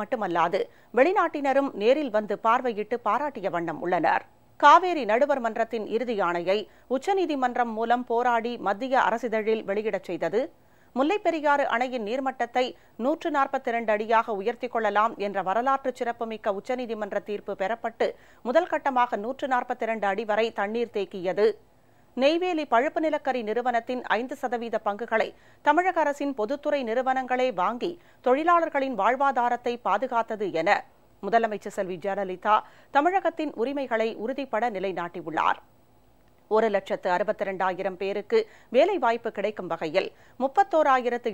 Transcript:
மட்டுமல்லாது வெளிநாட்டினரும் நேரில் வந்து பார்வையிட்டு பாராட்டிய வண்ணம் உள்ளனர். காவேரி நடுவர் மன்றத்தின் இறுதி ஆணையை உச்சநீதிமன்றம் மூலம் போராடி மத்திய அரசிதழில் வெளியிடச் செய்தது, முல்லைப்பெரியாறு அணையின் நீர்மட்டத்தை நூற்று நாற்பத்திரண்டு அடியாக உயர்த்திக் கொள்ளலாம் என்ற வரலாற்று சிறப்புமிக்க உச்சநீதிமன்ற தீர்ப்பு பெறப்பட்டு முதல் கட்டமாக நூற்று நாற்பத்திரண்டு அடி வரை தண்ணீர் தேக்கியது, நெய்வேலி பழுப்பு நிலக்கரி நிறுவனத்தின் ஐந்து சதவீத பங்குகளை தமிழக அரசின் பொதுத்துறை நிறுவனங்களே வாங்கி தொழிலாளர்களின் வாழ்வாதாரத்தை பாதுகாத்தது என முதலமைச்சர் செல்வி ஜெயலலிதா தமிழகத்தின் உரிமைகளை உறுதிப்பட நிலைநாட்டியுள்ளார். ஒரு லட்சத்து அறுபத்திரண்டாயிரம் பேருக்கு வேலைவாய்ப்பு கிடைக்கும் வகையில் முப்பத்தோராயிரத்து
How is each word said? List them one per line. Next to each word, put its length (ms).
மட்டுமல்லாது 600
வெளிநாட்டினரும் 720
நேரில் 340
வந்து 200
பார்வையிட்டு 520
பாராட்டிய 480
வண்ணம் 280
உள்ளனர். 400
காவேரி 520
நடுவர் 340
மன்றத்தின் 400
இறுதி 220
ஆணையை 280
உச்சநீதிமன்றம் 840
மூலம் 320
போராடி 440
மத்திய 280
அரசிதழில் 640
வெளியிடச் 400
செய்தது, 320
முல்லைப்பெரியாறு 640
அணையின் 320
நீர்மட்டத்தை 560
நூற்று 320
நாற்பத்திரண்டு 600
அடியாக 440
உயர்த்திக் 360
கொள்ளலாம் 380
என்ற 120
வரலாற்று 500
சிறப்புமிக்க 600
உச்சநீதிமன்ற 600
தீர்ப்பு 320
பெறப்பட்டு 460
முதல் 260
கட்டமாக 520
நூற்று 280
நாற்பத்திரண்டு 580
அடி 200
வரை 160
தண்ணீர் 380
தேக்கியது, 500
நெய்வேலி 580
பழுப்பு 320
நிலக்கரி 440
நிறுவனத்தின் 520
ஐந்து 240
சதவீத 460
பங்குகளை 420
தமிழக 340
அரசின் 380
பொதுத்துறை 480
நிறுவனங்களே 580
வாங்கி 320
தொழிலாளர்களின் 760
வாழ்வாதாரத்தை 720
பாதுகாத்தது 600
என 180
முதலமைச்சர் 580
செல்வி 240
ஜெயலலிதா 540
தமிழகத்தின் 640
உரிமைகளை 480
உறுதிப்பட 420
நிலைநாட்டியுள்ளார். 840
ஒரு 180
லட்சத்து 400
அறுபத்திரண்டாயிரம் 840
பேருக்கு 380
வேலைவாய்ப்பு 640
கிடைக்கும் 360
வகையில் 360
முப்பத்தோராயிரத்து 920